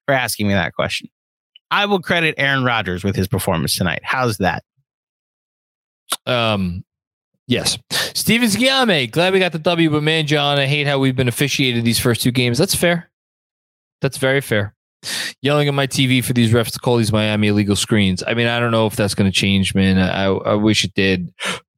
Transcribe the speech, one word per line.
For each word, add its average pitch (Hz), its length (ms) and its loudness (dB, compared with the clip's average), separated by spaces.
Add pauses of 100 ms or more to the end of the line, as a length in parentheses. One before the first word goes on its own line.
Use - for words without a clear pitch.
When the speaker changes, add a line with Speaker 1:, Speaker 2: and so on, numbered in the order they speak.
Speaker 1:
for 143 80 0
asking 117 340 -2
me 98 60 2
that 85 220 -2
question. - 340 -4 (600)
I 196 140 0
will 202 160 0
credit 165 360 -2
Aaron 139 260 0
Rodgers 101 400 -2
with 101 120 -2
his 95 120 0
performance 87 480 -2
tonight. 90 280 -2
How's 127 340 -2
that? 87 260 -2 (1600)
Speaker 2:
Um, 104 580 -2 (640)
yes. 117 300 -2 (140)
Steven - 580 0
Schiame, 208 640 0
glad 180 220 2
we 190 60 2
got 180 120 0
the 165 80 -6
W, 165 300 2
but 147 140 0
man, 156 240 2
John, 143 320 2
I 139 60 2
hate 143 220 0
how 143 120 2
we've 135 160 2
been 127 120 0
officiated 127 560 0
these 117 160 2
first 120 220 2
two 127 100 2
games. 123 260 0
That's 180 180 0
fair. 170 340 0 (920)
That's 135 160 -4
very 135 240 2
fair. 104 340 -4 (640)
Yelling 143 260 2
at 143 60 0
my 139 120 0
T 131 220 0
V 127 140 2
for 139 120 -2
these 117 180 2
refs 117 200 2
to - 80 -10
call 120 180 0
these 110 140 0
Miami 107 380 0
illegal 101 260 2
screens. 95 500 0
I 117 80 -2
mean, 117 140 0
I 120 120 0
don't 120 120 0
know 113 160 2
if 101 80 -6
that's 104 180 0
gonna 98 180 2
change, 98 440 0
man. 95 220 2
I, 92 280 0
I 98 300 0
wish 107 280 2
it 92 100 -6
did, 92 380 0 (460)